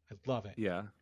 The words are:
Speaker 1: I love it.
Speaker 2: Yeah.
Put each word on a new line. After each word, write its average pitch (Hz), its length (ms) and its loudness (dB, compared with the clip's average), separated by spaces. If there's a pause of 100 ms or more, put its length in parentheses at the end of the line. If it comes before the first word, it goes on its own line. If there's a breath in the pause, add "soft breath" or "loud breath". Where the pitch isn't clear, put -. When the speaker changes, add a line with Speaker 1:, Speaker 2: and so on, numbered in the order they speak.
(120)
Speaker 1:
I 104 40 -14 (100)
love 120 200 2
it. 101 120 -12
Speaker 2:
Yeah. 101 300 2 (140)